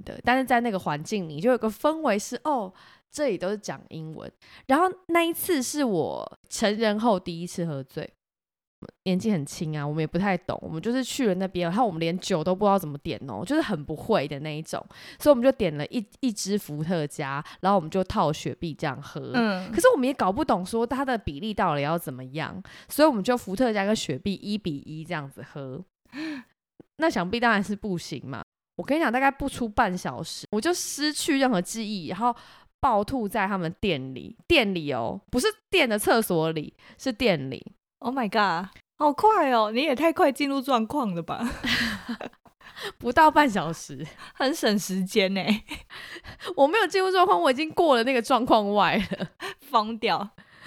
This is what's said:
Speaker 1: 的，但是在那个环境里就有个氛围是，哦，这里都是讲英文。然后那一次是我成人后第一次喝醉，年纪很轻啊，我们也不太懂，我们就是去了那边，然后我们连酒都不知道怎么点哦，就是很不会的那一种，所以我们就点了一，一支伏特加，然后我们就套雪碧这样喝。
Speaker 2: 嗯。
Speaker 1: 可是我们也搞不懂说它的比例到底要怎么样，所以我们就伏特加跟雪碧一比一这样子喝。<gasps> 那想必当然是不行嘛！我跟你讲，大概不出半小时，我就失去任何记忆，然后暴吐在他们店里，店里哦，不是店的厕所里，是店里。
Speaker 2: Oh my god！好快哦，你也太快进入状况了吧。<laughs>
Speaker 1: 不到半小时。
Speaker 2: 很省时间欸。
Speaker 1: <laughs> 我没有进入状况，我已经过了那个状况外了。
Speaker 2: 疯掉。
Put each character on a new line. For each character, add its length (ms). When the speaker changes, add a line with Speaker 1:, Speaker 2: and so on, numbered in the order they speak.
Speaker 1:
的， 220
但 140
是 80
在 140
那 100
个 80
环 260
境 240
里 100
就 120
有 80
个 100
氛 320
围 180
是， 260
哦， 280
这 160
里 80
都 140
是 80
讲 200
英 240
文。 180
然 140
后 100
那 140
一 80
次 320
是 220
我 540
成 260
人 240
后 220
第 220
一 40
次 200
喝 160
醉， 280
年 160
纪 120
很 140
轻 340
啊， 80
我 60
们 80
也 60
不 120
太 200
懂， 240
我 80
们 100
就 100
是 140
去 220
了 80
那 120
边， 220
然 80
后 100
我 40
们 100
连 180
酒 240
都 120
不 100
知 60
道 80
怎 100
么 80
点 320
哦， 160
就 100
是 60
很 240
不 100
会 320
的 140
那 160
一 60
种， 200
所 100
以 20
我 40
们 100
就 80
点 240
了 120
一， 140
一 120
支 240
伏 260
特 240
加， 380
然 100
后 60
我 40
们 100
就 120
套 300
雪 220
碧 180
这 140
样 160
喝。 320
Speaker 2:
嗯。 360
Speaker 1:
可 120
是 120
我 40
们 100
也 60
搞 180
不 100
懂 220
说 220
它 180
的 140
比 220
例 120
到 220
底 80
要 160
怎 120
么 140
样， 380
所 160
以 20
我 60
们 100
就 140
伏 180
特 160
加 140
跟 100
雪 240
碧 140
一 240
比 220
一 260
这 80
样 180
子 220
喝。 320
<gasps> 840
那 140
想 180
必 100
当 140
然 100
是 140
不 220
行 260
嘛！ 180
我 60
跟 140
你 60
讲， 100
大 80
概 100
不 160
出 220
半 300
小 240
时， 300
我 60
就 140
失 400
去 260
任 120
何 100
记 260
忆， 200
然 140
后 140
暴 240
吐 240
在 180
他 120
们 220
店 340
里， 200
店 260
里 200
哦， 280
不 80
是 80
店 180
的 120
厕 240
所 300
里， 200
是 160
店 380
里。 120
Speaker 2:
Oh 180
my 140
god！ 400
好 140
快 380
哦， 220
你 100
也 120
太 160
快 220
进 160
入 140
状 240
况 280
了 80
吧。 240
<laughs> 760
Speaker 1:
不 160
到 180
半 200
小 200
时。 360
Speaker 2:
很 220
省 240
时 260
间 300
欸。 300
Speaker 1:
<laughs> 520
我 100
没 120
有 80
进 160
入 80
状 160
况， 120
我 120
已 40
经 180
过 240
了 80
那 80
个 100
状 240
况 260
外 240
了。 320
Speaker 2:
疯 380
掉。 320